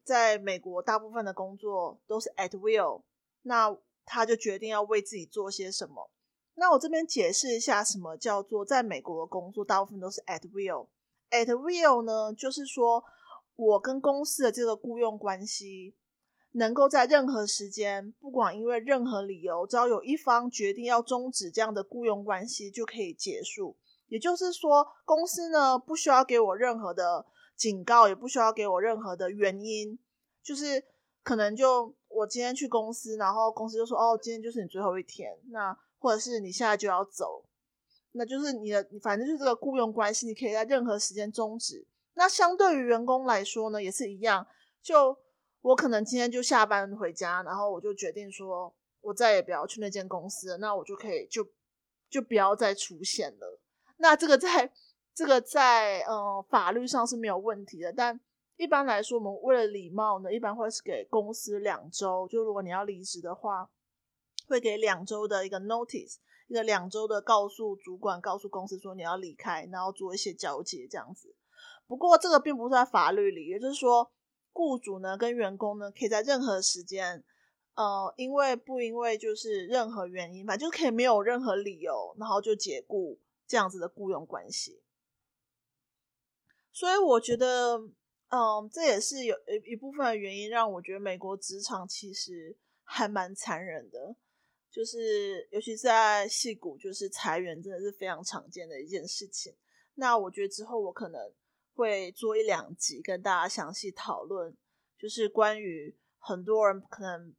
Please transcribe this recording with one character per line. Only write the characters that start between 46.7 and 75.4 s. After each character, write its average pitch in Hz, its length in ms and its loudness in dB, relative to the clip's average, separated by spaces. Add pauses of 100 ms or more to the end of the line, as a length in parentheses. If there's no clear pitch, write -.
回 185 160 -4
家， 180 320 -2
然 175 120 -4
后 208 140 0
我 175 100 -4
就 202 140 -4
决 196 180 -6
定 208 180 -12
说， 185 440 -10 (260)
我 208 140 -6
再 240 200 6
也 190 60 6
不 254 120 -4
要 156 120 -4
去 - 160 -12
那 208 80 -6
间 190 180 -8
公 180 220 -8
司 190 220 -10
了， 175 80 -6
那 208 160 -4
我 175 100 -4
就 196 120 -12
可 208 180 -8
以 120 140 -6
就， 214 180 -6 (640)
就 277 100 -2
不 233 140 -6
要 202 200 6
再 208 200 2
出 180 280 -10
现 175 360 -4
了。 92 220 -16 (380)
那 320 180 8
这 330 100 0
个 294 100 8
在， 311 360 4 (420)
这 330 100 -4
个 269 160 6
在， 233 600 4
呃， 202 500 -4
法 190 220 4
律 240 120 -2
上 247 220 0
是 240 100 -4
没 226 120 -4
有 185 100 0
问 202 260 -4
题 185 160 -16
的， 170 120 -6
但 240 280 -2 (360)
一 339 100 -4
般 285 180 4
来 220 160 2
说， 233 180 -2
我 220 40 -4
们 202 200 -8
为 254 140 6
了 233 100 4
礼 202 220 -6
貌 202 300 0
呢， 190 140 -6
一 226 80 -2
般 208 140 -4
会 226 140 -4
是 - 140 -8
给 160 260 -6
公 214 240 -2
司 208 280 -6
两 202 300 -4
周， 185 380 -4
就 226 140 -2
如 220 100 -2
果 202 80 -4
你 190 80 -8
要 185 140 -4
离 196 220 -8
职 180 180 -10
的 175 120 -8
话， 196 360 -6 (800)
会 254 120 2
给 220 160 0
两 196 300 0
周 214 200 -6
的 196 200 -2
一 - 20 -8
个 196 120 -6
notice， 226 560 -6 (320)
一 - 40 -10
个 226 100 0
两 190 280 0
周 214 160 -4
的 214 160 -2
告 208 260 4
诉 202 280 -6
主 185 200 -14
管， 185 240 -4
告 190 160 -4
诉 196 120 -12
公 190 180 -8
司 196 120 -10
说 190 160 -14
你 190 60 -12
要 170 160 -4
离 180 180 -10
开， 170 380 -8
然 185 100 -6
后 190 100 -2
做 190 200 -10
一 190 60 -8
些 190 160 -6
交 147 280 -6
接 135 280 -12
这 196 80 -10
样 127 160 -14
子。 - 200 -20 (520)
不 247 100 -10
过 330 220 8
这 349 100 2
个 302 120 8
并 294 160 -2
不 233 120 -6
是 262 40 0
在 247 120 6
法 180 280 4
律 202 180 2
里， 165 160 -8
也 185 140 -6
就 247 80 -4
是 277 60 -4
说， 240 360 4 (420)
雇 294 260 0
主 196 200 -10
呢 190 180 -6
跟 233 180 -2
员 202 220 -2